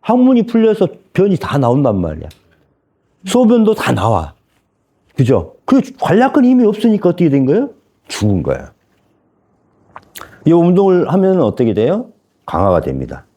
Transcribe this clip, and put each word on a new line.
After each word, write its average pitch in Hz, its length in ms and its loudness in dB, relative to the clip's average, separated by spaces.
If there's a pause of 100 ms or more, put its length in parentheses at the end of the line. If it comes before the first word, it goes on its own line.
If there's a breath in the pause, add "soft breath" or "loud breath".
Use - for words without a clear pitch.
항문이 254 420 2
풀려서 220 440 0 (260)
변이 190 240 0
다 - 200 -6
나온단 127 420 0
말이야. 78 280 -8 (960)
소변도 220 500 2
다 - 180 -4
나와. 98 400 -2 (800)
그죠? 120 400 0 (100)
그 269 160 2 (180)
관략근 262 460 0
힘이 247 200 2
없으니까 208 440 0
어떻게 175 200 0
된 135 160 0
거예요? 214 240 -2 (380)
죽은 101 360 -2
거야. 67 300 -8 (1700 loud breath)
이 156 60 4
운동을 175 600 2
하면 190 300 2
어떻게 113 320 0
돼요? 147 340 -2 (380)
강화가 87 360 0
됩니다. 65 440 -10 (120)